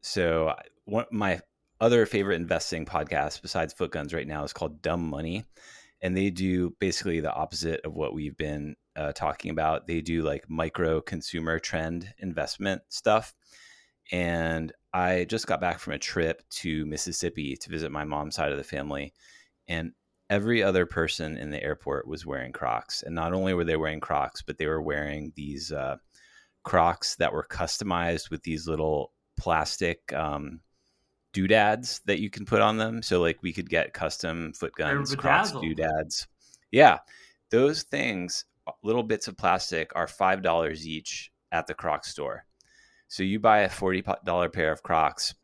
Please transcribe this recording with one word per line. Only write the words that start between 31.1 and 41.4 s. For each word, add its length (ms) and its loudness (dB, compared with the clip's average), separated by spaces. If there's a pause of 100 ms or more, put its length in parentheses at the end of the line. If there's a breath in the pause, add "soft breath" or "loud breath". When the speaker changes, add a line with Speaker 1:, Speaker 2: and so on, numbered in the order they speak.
Speaker 1:
doodads 720 4
that 140 2
you 100 -4
can 160 -10
put 160 6
on 160 6
them. 240 -2
So, 180 2
like, 220 2
we 100 -4
could 160 -6
get 240 2
custom 600 -4
Foot 260 -8
Speaker 2:
They 60 0
were 100 0
Speaker 1:
Guns, 220 -2
Crocs 340 2
Speaker 2:
bedazzled. 140 -6
Speaker 1:
doodads. 640 -2 (420 soft breath)
Yeah. 280 10 (520 loud breath)
Those 320 4
things, 600 -4 (220)
uh, 60 -8 (100)
little 200 2
bits 260 -2
of 80 -12
plastic, 580 0
are 120 0
five 360 2
dollars 440 0
each 440 -8 (220)